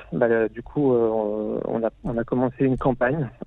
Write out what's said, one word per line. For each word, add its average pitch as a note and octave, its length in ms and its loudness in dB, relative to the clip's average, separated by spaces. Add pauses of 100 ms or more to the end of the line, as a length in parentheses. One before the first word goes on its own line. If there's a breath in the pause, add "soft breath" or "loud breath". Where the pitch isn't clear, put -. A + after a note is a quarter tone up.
(120)
bah, A#2 360 2
du A2+ 160 -10
coup, C#3+ 280 0
euh, A2 720 0
on A2+ 200 -2
a, A2 60 0 (120)
on A#2+ 160 -4
a A2+ 60 -2
commencé B2+ 400 0
une C3 140 2
campagne, C3 500 0 (180)